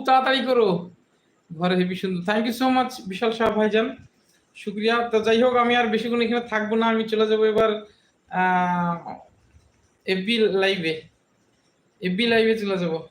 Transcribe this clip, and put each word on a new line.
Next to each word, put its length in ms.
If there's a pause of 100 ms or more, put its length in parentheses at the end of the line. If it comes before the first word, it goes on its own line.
তাড়াতাড়ি 340
করো। 500 (640)
ঘরে 240
হেভি 180
সুন্দর। 280
Thank 240
you 120
so 180
much 160 (160)
বিশাল 240
শাহ 180
ভাইজান, 460 (580)
শুক্রিয়া। 420 (120)
তো 120
যাই 220
হোক, 140
আমি 200
আর 100
বেশিক্ষণ 360
এখানে 180
থাকবো 360
না, 100
আমি 180
চলে 220
যাবো 180
এবার, 260 (600)
আহ, 640 (1120)
এফবি 320
লাইভে, 560 (1080)
এফবি 260
লাইভে 320
চলে 200
যাবো। 200 (120)